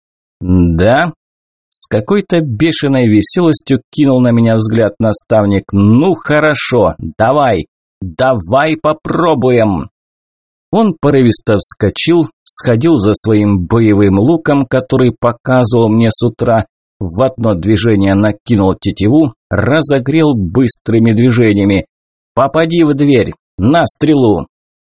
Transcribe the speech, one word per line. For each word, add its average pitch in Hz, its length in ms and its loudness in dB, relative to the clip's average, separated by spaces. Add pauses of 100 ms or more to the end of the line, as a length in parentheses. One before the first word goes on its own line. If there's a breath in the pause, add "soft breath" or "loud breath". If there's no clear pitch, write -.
(400)
«Да?» 90 720 0 (600)
С - 140 -10
какой-то 190 540 -2
бешеной 135 680 -2
веселостью 135 760 0 (100)
кинул 139 280 2
на 123 120 2
меня 113 240 2
взгляд 110 420 -2
наставник. 104 760 0
«Ну 117 420 2
хорошо, 147 840 -2
давай, 110 680 -2 (340)
давай 127 760 -2
попробуем!» 127 1120 -2 (840)
Он 202 280 0
порывисто 123 580 0
вскочил, 156 680 -2 (140)
сходил 131 560 0
за 101 160 0
своим 104 520 0
боевым 104 520 2
луком, 143 480 0
который 127 500 0
показывал 120 720 0
мне 110 220 2
с - 140 -4
утра – 113 420 -2 (340)
в 92 220 -6
одно 113 320 -2
движение 98 600 0
накинул 101 600 0
тетиву, 120 600 0 (140)
разогрел 143 840 0
быстрыми 113 760 0
движениями. 104 760 2 (480)
«Попади 165 500 0
в 147 100 0
дверь, 139 380 0 (260)
на 143 280 2
стрелу!» 127 600 0 (440)